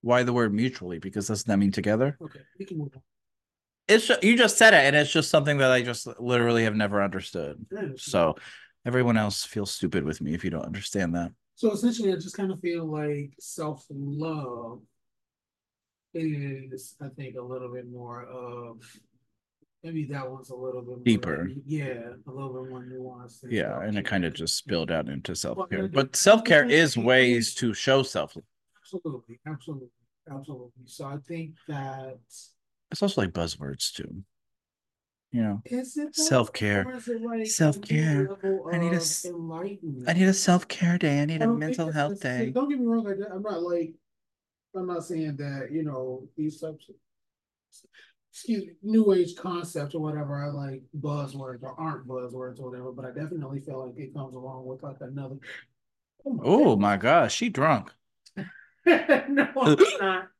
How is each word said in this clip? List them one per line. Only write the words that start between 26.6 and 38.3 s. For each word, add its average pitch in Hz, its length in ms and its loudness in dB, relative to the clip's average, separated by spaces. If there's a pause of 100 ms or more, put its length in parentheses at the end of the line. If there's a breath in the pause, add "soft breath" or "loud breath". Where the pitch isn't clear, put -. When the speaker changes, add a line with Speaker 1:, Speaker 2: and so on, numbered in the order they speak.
Speaker 2:
it's 120 60 2
Speaker 1:
is 151 260 6
Speaker 2:
like 113 80 0
Speaker 1:
ways 123 500 6
to 113 180 -2
show 135 300 4
self-love. - 420 -6 (360)
Speaker 2:
Absolutely, 131 640 -12
absolutely, 143 440 -12 (420)
absolutely. 135 400 -14 (140)
So 139 200 -14
I 139 120 -10 (100)
think 160 280 -10 (120)
that 135 500 -10 (760)
Speaker 1:
It's - 100 -6
also, 202 200 0
like, 90 100 0
buzzwords, 80 640 -6
too. - 300 -12 (1080)
You 120 100 0
know? - 240 -2
Speaker 2:
Is 247 320 -6
it 294 180 -6
though? 311 80 0
Speaker 1:
Self-care. 104 600 2
Speaker 2:
Or - 80 -8
is - 160 -12
it, 226 120 -2
like, 233 120 -6
a 226 60 -2
new 220 100 -2
Speaker 1:
Self-care. 151 800 2
Speaker 2:
level 190 420 -4